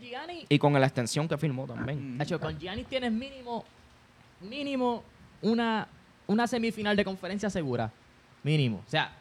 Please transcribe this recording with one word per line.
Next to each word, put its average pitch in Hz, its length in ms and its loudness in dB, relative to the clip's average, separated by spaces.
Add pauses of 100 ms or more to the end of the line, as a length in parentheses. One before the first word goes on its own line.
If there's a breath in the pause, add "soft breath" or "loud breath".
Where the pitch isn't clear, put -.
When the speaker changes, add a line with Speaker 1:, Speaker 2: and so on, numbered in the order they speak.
Speaker 1:
Giannis 277 480 -12
Speaker 2:
Y 147 100 6
con 147 140 6
la 135 140 6
extensión 139 420 0
que 160 80 0
firmó 139 300 -2
también. 127 320 -6
Speaker 3:
Ujú. 131 180 -8
Speaker 1:
Nacho, 147 240 -2
con 156 180 -6
Giannis 196 280 -8
tienes 247 260 -2
mínimo, 240 520 -6 (760)
mínimo 254 640 -2 (400)
una, 226 460 2 (380)
una 226 200 4
semifinal 220 500 0
de 202 80 4
conferencia 190 460 -4
segura. 123 400 0 (520)
Mínimo. 135 440 2
O - 40 -10
sea, 147 300 0